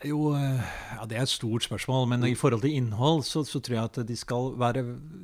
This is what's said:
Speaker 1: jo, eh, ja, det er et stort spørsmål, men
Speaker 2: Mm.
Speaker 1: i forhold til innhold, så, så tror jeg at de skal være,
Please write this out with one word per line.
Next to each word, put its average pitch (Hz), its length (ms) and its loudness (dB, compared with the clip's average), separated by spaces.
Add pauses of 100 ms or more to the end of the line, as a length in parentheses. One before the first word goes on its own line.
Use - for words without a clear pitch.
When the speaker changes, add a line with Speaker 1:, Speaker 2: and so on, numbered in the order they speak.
Speaker 1:
jo, 151 240 2
eh, 135 320 2 (320)
ja, 107 80 -8
det 110 140 -4
er 127 80 2
et - 20 0
stort 117 400 0
spørsmål, 127 400 0
men 123 140 2
Speaker 2:
Mm. 123 80 4
Speaker 1:
i 123 40 2
forhold 117 280 2
til 139 100 4
innhold, 131 500 2
så, 156 220 -2
så - 160 -4
tror 123 160 -4
jeg 113 80 0
at 113 220 -4
de 113 100 -6
skal 127 400 -2
være, 123 260 2 (400)